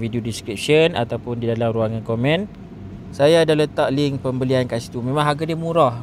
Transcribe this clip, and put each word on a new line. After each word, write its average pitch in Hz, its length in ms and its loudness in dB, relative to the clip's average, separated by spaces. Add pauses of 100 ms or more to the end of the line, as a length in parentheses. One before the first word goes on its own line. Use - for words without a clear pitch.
video 117 160 -4
description 120 800 0
ataupun 120 400 -4
di 117 80 -4
dalam 113 240 0
ruangan 110 320 -2
komen. 143 480 0 (640)
Saya 160 320 6
ada 156 80 4
letak 147 400 2
link 139 320 0
pembelian 127 400 0
kat 117 160 -4
situ. - 160 -10
Memang 131 240 -2
harga 147 240 0
dia 165 80 -4
murah. 165 480 2